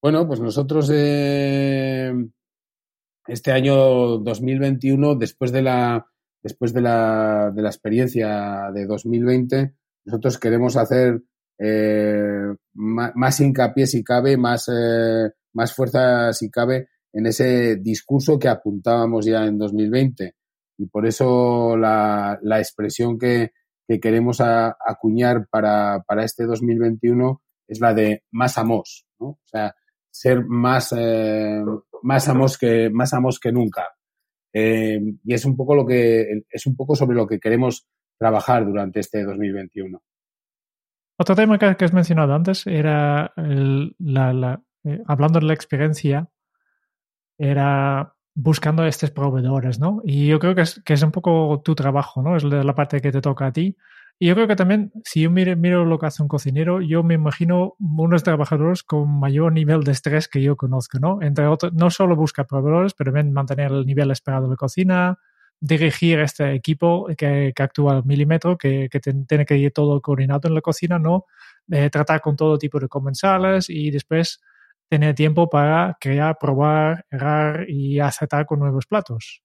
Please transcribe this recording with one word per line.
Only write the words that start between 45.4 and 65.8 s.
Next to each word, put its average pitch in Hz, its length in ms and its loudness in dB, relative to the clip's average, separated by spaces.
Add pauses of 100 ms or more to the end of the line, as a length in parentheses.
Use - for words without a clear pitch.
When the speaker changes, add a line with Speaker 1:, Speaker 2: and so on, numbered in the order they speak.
Speaker 2:
la 156 60 2
experiencia, 151 760 -2 (1040)
era 139 800 0 (220)
buscando 156 500 0
estos 151 240 -2
proveedores, 131 720 -2
¿no? 196 260 0
Y 143 220 2
yo 151 100 4
creo 175 160 2
que 180 80 2
es, 160 240 -2
que 156 80 2
es 143 80 4
un 156 100 4
poco 160 540 0
tu 160 80 2
trabajo, 139 480 -2
¿no? 165 160 0
Es 147 60 -2
la, 143 200 0
la 139 120 0
parte 143 260 0
que 143 100 0
te 135 100 0
toca 135 260 -2
a 131 40 -2
ti. 180 240 -2 (440)
Y 180 80 2
yo 180 80 6
creo 220 120 2
que 208 80 2
también, 196 360 2 (120)
si - 180 -2
yo 165 100 2
miro, 180 260 2
miro 175 260 2
lo 165 140 2
que 160 80 -4
hace 151 160 -4
un 147 80 0
cocinero, 156 520 -2
yo 165 220 0
me 170 120 4
imagino 170 640 0
unos 165 420 2
trabajadores 156 600 0
con 147 360 0
mayor 139 320 2
nivel 156 320 2
de 143 80 0
estrés 151 360 -2
que 139 140 -2
yo 139 140 2
conozco, 131 440 -4
¿no? 185 240 -2
Entre 147 240 2
otros, 160 260 0
no 170 160 4
solo 175 260 2
buscar 151 300 0
proveedores, 156 480 0
pero 135 180 -4
también 147 220 0
mantener 139 380 -2
el 139 160 0
nivel 135 240 2
esperado 135 320 -2
de 127 80 -2
la 131 40 -2
cocina, 180 600 0 (420)
dirigir 160 600 2